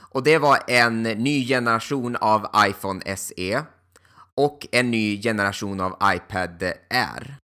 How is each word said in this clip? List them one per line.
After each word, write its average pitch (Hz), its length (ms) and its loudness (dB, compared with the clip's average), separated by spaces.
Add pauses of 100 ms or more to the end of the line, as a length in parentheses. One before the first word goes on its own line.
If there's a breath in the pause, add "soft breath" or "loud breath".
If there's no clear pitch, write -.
(120)
Och 131 100 -2
det 156 160 6
var 143 200 4 (100)
en 117 340 4
ny 120 440 0
generation 120 680 -2
av 107 300 2 (100)
iPhone 98 500 2
S - 300 -8
E 98 260 -4 (760 soft breath)
och 143 360 0
en 123 180 2
ny 107 320 0
generation 101 580 -2
av 92 220 -4
iPad 90 600 -2 (280)
Air. 117 460 -4 (100)